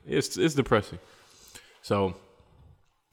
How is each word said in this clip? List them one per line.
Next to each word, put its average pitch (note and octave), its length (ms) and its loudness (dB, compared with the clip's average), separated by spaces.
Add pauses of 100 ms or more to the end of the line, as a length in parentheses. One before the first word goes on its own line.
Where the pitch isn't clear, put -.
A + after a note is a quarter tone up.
it's, C#3+ 320 -2
it's D3+ 180 2
depressing. A2+ 440 0 (840)
So, G2 340 0 (960)